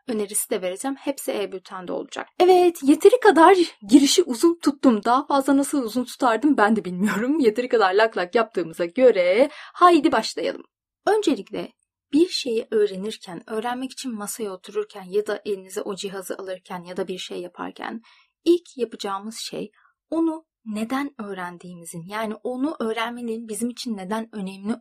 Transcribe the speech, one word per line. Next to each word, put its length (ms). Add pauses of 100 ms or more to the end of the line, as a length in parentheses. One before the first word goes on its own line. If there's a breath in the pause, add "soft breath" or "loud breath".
önerisi 420
de 120
vereceğim. 340
Hepsi 360
e-bültende 600
olacak. 360 (120)
Evet, 420
yeteri 380
kadar 360 (320)
girişi 340
uzun 360
tuttum. 460
Daha 220
fazla 300
nasıl 260
uzun 220
tutardım 520
ben 200
de 80
bilmiyorum. 540
Yeteri 300
kadar 260
lak 220
lak 180
yaptığımıza 500
göre 640 (260 loud breath)
haydi 380
başlayalım. 500 (440)
Öncelikle 640 (400)
bir 160
şeyi 420
öğrenirken, 800
öğrenmek 420
için 220
masaya 380
otururken 500
ya 240
da 180
elinize 380
o 120
cihazı 440
alırken 440
ya 140
da 120
bir 100
şey 220
yaparken 600 (440 soft breath)
ilk 320
yapacağımız 600
şey 320 (400 soft breath)
onu 360 (180)
neden 540
öğrendiğimizin, 920
yani 260
onu 460
öğrenmenin 680
bizim 220
için 260
neden 360
önemli 480